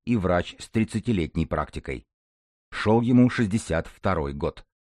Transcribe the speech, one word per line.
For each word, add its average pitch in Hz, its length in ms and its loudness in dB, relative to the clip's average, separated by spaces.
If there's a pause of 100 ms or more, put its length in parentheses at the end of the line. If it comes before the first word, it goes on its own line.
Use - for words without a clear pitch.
и 117 100 0
врач 87 440 0
с - 100 -18
тридцатилетней 98 720 -2
практикой. 76 640 -8 (640)
Шел 110 300 2
ему 123 300 6
шестьдесят 101 580 -2
второй 80 440 -4
год, 71 320 -8 (260)